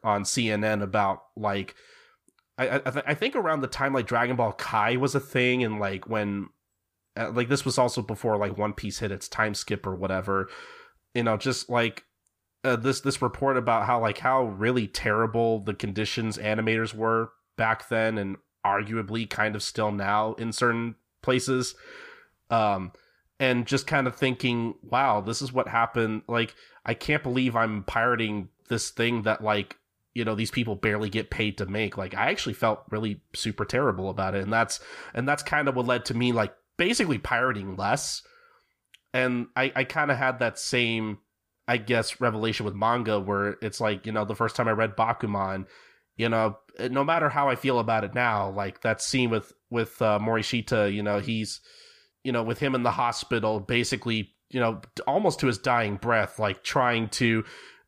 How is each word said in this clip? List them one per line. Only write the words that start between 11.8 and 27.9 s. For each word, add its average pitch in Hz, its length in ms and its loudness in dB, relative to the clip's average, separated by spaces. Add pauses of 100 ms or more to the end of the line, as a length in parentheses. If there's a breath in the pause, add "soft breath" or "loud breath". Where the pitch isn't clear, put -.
uh, 127 120 4
this, 131 240 0
this 139 220 0
report 131 340 0
about 113 300 2
how, 120 140 2
like, 110 180 0
how 131 260 2
really 107 420 0
terrible 113 720 2
the 104 140 -4
conditions 107 640 -2
animators 113 560 0
were 113 380 0 (260)
back 113 320 0
then 113 300 2
and 98 180 -4 (280)
arguably 104 640 0
kind 107 280 0
of 101 60 -6
still 107 280 0
now 104 440 0
in 113 180 -6
certain 117 440 0 (260)
places. 127 520 2 (760 loud breath)
Um, 101 420 2 (480 soft breath)
and 123 260 2
just 135 200 0
kind 139 200 2
of 120 100 -4
thinking, 123 680 0
"Wow, 120 400 2
this 110 180 -4
is 131 120 -6
what 123 140 0
happened." 113 640 0
Like, 117 260 0 (300 loud breath)
I 117 100 -2
can't 147 280 -2
believe 127 340 0
I'm 107 280 0
pirating 113 680 0 (180)